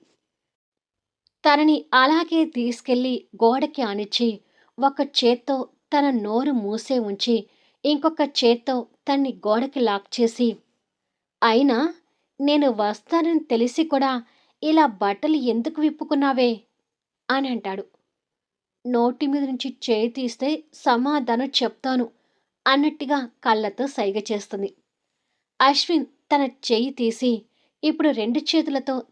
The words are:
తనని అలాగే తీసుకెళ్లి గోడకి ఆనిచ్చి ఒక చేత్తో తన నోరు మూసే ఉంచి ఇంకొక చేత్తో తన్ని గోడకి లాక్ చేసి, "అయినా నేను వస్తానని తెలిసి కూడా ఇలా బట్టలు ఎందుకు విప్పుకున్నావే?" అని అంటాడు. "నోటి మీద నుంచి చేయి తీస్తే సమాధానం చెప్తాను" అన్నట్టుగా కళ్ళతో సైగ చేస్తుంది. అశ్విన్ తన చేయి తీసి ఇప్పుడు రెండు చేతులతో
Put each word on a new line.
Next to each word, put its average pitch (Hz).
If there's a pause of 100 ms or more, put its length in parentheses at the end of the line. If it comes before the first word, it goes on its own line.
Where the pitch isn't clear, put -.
(1400)
తనని 302 (100)
అలాగే 320
తీసుకెళ్లి 247 (220)
గోడకి 262
ఆనిచ్చి 208 (500)
ఒక 277
చేత్తో 254 (320)
తన 285
నోరు 233
మూసే 226
ఉంచి 208 (500)
ఇంకొక 302
చేత్తో 254 (260)
తన్ని 277
గోడకి 220
లాక్ 202 (120)
చేసి, 233 (920)
"అయినా 233 (640)
నేను 294
వస్తానని 294
తెలిసి 247
కూడా 277 (500)
ఇలా 311
బట్టలు 208
ఎందుకు 247
విప్పుకున్నావే?" 277 (800)
అని 269
అంటాడు. 196 (1000)
"నోటి 247
మీద 277
నుంచి 262
చేయి 226
తీస్తే 262 (100)
సమాధానం 262 (120)
చెప్తాను" 247 (600)
అన్నట్టుగా 285 (240)
కళ్ళతో 220
సైగ 208
చేస్తుంది. 208 (920)
అశ్విన్ 277 (200)
తన 285 (200)
చేయి 240
తీసి 247 (520)
ఇప్పుడు 311
రెండు 233
చేతులతో 285 (120)